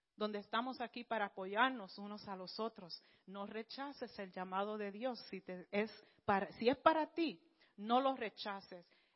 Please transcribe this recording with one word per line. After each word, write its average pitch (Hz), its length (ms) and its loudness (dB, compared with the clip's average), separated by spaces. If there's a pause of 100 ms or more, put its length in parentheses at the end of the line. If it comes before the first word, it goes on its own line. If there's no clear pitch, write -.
(160)
donde 208 220 0
estamos 233 420 -2
aquí 240 240 -6
para 214 220 0
apoyarnos 202 720 0
unos 208 280 -10
a 196 100 -6
los 185 220 -8
otros. 214 440 -6 (240)
No 202 200 -8
rechaces 233 720 -8
el 190 140 -8
llamado 190 460 -2
de 202 140 -4
Dios. 226 360 -4
Si 190 140 -8
te, 180 280 -10
es 214 200 2 (340)
para, 196 280 4
si 226 180 4
es 277 80 2
para 320 340 6
ti, 302 260 0 (380)
no 226 240 4
lo 269 160 2
rechaces. 196 720 -8 (280)